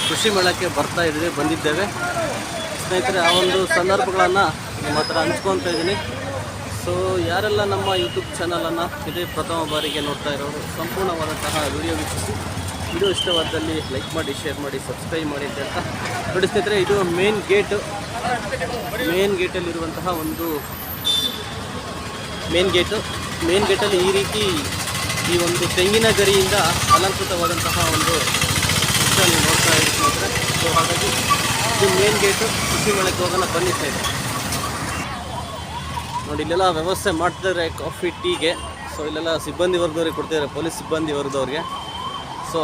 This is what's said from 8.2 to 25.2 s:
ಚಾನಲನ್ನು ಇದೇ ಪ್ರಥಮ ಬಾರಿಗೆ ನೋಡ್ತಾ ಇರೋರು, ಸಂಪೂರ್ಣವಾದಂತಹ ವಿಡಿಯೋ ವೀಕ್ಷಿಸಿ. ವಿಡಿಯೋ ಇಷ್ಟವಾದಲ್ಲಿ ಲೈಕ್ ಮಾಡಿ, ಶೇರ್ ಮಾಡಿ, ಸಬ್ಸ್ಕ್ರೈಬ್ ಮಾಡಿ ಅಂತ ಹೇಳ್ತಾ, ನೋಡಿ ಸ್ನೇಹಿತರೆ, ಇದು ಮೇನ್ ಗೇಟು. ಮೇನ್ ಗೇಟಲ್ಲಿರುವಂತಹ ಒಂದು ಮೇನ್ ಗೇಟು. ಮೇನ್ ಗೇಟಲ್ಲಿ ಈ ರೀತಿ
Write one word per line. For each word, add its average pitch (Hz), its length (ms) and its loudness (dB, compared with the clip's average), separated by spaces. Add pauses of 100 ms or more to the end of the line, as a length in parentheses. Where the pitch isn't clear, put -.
ಚಾನಲನ್ನು 170 480 -2 (240)
ಇದೇ 175 140 -4 (100)
ಪ್ರಥಮ 165 240 -2 (140)
ಬಾರಿಗೆ 151 360 -2
ನೋಡ್ತಾ 143 280 -4
ಇರೋರು, 143 220 -6 (200)
ಸಂಪೂರ್ಣವಾದಂತಹ 156 840 -2 (100)
ವಿಡಿಯೋ 160 260 -2
ವೀಕ್ಷಿಸಿ. - 320 -4 (600)
ವಿಡಿಯೋ 185 200 2
ಇಷ್ಟವಾದಲ್ಲಿ 160 640 0 (160)
ಲೈಕ್ 135 240 -4
ಮಾಡಿ, 151 240 -2
ಶೇರ್ 139 240 -4
ಮಾಡಿ, 135 140 -6 (100)
ಸಬ್ಸ್ಕ್ರೈಬ್ 165 420 -4
ಮಾಡಿ 143 160 -4
ಅಂತ 135 140 -6
ಹೇಳ್ತಾ, 156 200 -4 (540)
ನೋಡಿ 185 160 4
ಸ್ನೇಹಿತರೆ, 208 320 2
ಇದು 190 140 4 (200)
ಮೇನ್ 202 220 4 (100)
ಗೇಟು. 202 280 4 (1300)
ಮೇನ್ 196 320 4
ಗೇಟಲ್ಲಿರುವಂತಹ 170 680 -4 (160)
ಒಂದು 156 240 -4 (2000)
ಮೇನ್ 180 240 4
ಗೇಟು. 180 220 2 (500)
ಮೇನ್ 196 220 4
ಗೇಟಲ್ಲಿ 196 280 2 (100)
ಈ - 100 4
ರೀತಿ 208 260 0 (880)